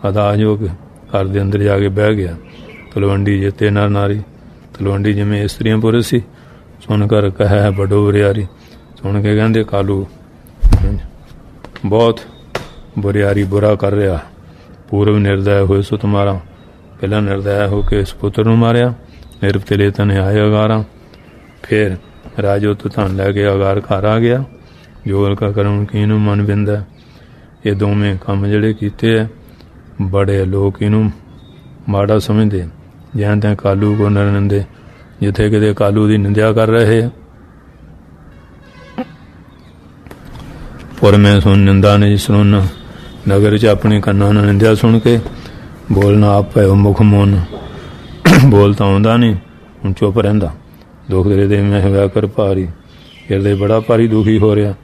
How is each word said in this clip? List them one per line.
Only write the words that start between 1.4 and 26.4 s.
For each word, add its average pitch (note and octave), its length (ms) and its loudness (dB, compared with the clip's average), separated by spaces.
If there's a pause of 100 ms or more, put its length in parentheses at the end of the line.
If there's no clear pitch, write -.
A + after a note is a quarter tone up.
ਅੰਦਰ G2+ 220 -2
ਜਾ G2+ 160 0
ਕੇ G2+ 100 0
ਬਹਿ G#2+ 260 0
ਗਿਆ। F2+ 200 -6 (580)
"ਤਲਵੰਡੀ G2 460 -2
ਜਿੱਤੇ G2+ 300 -2
ਨਰ G#2 200 0
ਨਾਰੀ", G2+ 300 -2 (540)
ਤਲਵੰਡੀ G2 400 -2
ਜਿਵੇਂ G2+ 300 -2
ਇਸਤਰੀਆਂ A2 340 -2
ਪੁਰਸ਼ A2+ 300 0
ਸੀ, A#2 140 -2 (600)
ਸੁਣ G#2 260 -2
ਕਰ G#2 220 0
ਕਹੈ G2+ 400 0
ਵੱਡੋ G2+ 360 0
ਵਰਿਆਰੀ। G#2 400 0 (500)
ਸੁਣ G2+ 260 -4
ਕੇ G#2 140 0
ਕਹਿੰਦੇ, A2 280 0
"ਕਾਲੂ G2 420 -4 (1800)
ਬਹੁਤ A2+ 340 2 (800)
ਬੁਰਿਆਰੀ, G2+ 440 0
ਬੁਰਾ G#2 320 0
ਕਰ G2+ 180 -4
ਰਿਹਾ। G2 260 -2 (680)
ਪੂਰਵ G#2 280 0
ਨਿਰਦਇ G2+ 420 0
ਹੋਏ G2 220 2
ਸੋ G#2 160 -4
ਤੁਮਾਰਾ", G2+ 420 -2 (640)
ਪਹਿਲਾਂ G#2 200 -2
ਨਿਰਦਇ G2+ 460 -2
ਹੋ G2+ 140 -2
ਕੇ - 180 0
ਇਸ F#2+ 140 -4
ਪੁੱਤਰ G#2+ 320 -4
ਨੂੰ A2+ 120 2
ਮਾਰਿਆ, A#2 360 2 (500)
"ਨਿਰਪਤਿਲੇ G2+ 480 0
ਤਨ G2+ 200 -2
ਆਏ G2 340 0
ਅਗਾਰਾਂ।" G#2+ 380 0 (800)
ਫਿਰ G#2 320 -2 (460)
ਰਾਜੋਤ G2+ 540 -2
ਧਨ G2 200 -2
ਲੈ G2 160 -2
ਕੇ G2+ 160 -2
ਅਗਾਰ G2 340 0
ਘਰ G2 220 -4
ਆ G#2+ 160 0
ਗਿਆ। A#2+ 240 0 (640)
"ਜੋਗਲ G2+ 280 0
ਕਾ G2 160 -4
ਕਰਮ G#2 340 -2
ਕੀਨੂ G#2 340 0
ਮਨ G#2 260 0